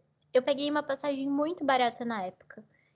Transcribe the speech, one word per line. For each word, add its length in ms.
eu 100
peguei 280
uma 120
passagem 460
muito 340
barata 440
na 180
época. 400